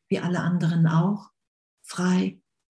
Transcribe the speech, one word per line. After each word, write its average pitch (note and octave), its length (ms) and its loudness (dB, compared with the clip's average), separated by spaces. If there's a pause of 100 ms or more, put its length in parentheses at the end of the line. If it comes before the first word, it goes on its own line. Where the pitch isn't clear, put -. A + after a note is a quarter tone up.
wie G3 100 -2
alle F3 220 -2
anderen E3+ 460 2
auch, E3 440 0 (520)
frei, F3+ 580 -2 (300)